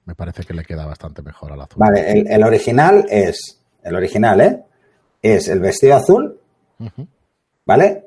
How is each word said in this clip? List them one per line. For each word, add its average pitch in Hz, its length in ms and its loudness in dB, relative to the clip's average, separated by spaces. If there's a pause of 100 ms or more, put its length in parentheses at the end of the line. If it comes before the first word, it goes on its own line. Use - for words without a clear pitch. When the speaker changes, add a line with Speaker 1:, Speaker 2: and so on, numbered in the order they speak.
Speaker 1:
Me 87 100 -16
parece 85 300 -12
que 85 100 -14
le 82 100 -12
queda 78 220 -12
bastante 73 360 -16
mejor 73 300 -20
al 71 100 -16
azul. - 160 -20
Speaker 2:
Vale, 101 340 2
el, 107 160 2
el 107 160 2
original 120 640 2
es, 98 520 -4 (220)
el 87 120 -10
original, 98 460 0
¿eh? 127 220 2 (580)
Es 104 280 0
el 95 120 -2
vestido 135 360 2
azul, 156 420 0 (400)
Speaker 1:
Ujú. 113 280 -16 (580)
Speaker 2:
¿vale? 180 420 2